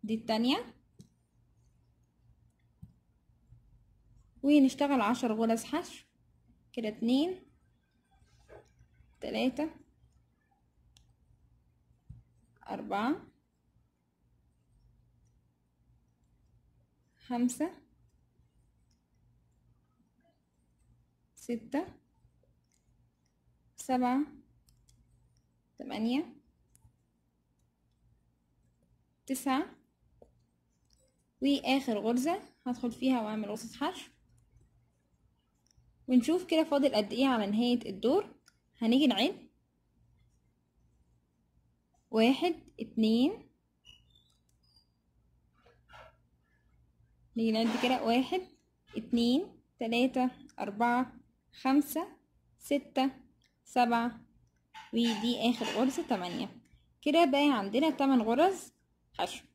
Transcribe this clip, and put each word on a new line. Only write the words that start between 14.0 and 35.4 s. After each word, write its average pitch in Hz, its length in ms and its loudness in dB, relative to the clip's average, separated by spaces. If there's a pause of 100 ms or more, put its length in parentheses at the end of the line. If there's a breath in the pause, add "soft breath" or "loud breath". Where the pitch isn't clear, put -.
خمسة، 247 440 -2 (3750)
ستة، 240 520 -6 (1900)
سبعة، 254 440 0 (1600)
تمانية، 240 560 -2 (3000)
تسعة، 269 400 -2 (1800)
وآخر 262 560 0
غرزة 247 420 -2 (260)
هدخل 247 260 -4
فيها 254 300 0
وأعمل 214 260 -6
غرزة 220 300 -12
حشو، 339 320 -6 (2000)